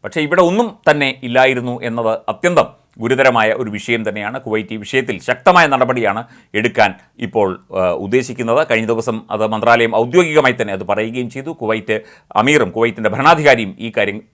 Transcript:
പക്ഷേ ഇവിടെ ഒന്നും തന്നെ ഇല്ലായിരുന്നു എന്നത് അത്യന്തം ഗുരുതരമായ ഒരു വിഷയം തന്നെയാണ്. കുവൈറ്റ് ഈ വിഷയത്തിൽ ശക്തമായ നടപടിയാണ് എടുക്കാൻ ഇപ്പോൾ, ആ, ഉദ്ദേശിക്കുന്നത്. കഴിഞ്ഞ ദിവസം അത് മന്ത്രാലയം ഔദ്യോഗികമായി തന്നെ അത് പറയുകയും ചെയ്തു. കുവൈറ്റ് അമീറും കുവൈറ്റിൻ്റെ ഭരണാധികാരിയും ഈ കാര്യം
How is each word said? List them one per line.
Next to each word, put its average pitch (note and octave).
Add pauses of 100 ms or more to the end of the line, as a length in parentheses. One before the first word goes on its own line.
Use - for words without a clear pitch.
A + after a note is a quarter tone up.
പക്ഷേ B2+
ഇവിടെ F3
ഒന്നും G3 (140)
തന്നെ C3+
ഇല്ലായിരുന്നു B2
എന്നത് A2+ (100)
അത്യന്തം D#3+ (140)
ഗുരുതരമായ A#2
ഒരു A2+
വിഷയം G#2+
തന്നെയാണ്. G#2+
കുവൈറ്റ് A2
ഈ A2
വിഷയത്തിൽ A2+
ശക്തമായ E3+
നടപടിയാണ് A#2+ (300)
എടുക്കാൻ G#2+ (260)
ഇപ്പോൾ, G2 (140)
ആ, F#2
ഉദ്ദേശിക്കുന്നത്. A#2
കഴിഞ്ഞ A2+
ദിവസം A2+ (100)
അത് A2
മന്ത്രാലയം A2+
ഔദ്യോഗികമായി C3+
തന്നെ G#2
അത് F#2+
പറയുകയും A2+
ചെയ്തു. C3+
കുവൈറ്റ് A2 (340)
അമീറും B2
കുവൈറ്റിൻ്റെ A2
ഭരണാധികാരിയും C3
ഈ A2+
കാര്യം G#2 (120)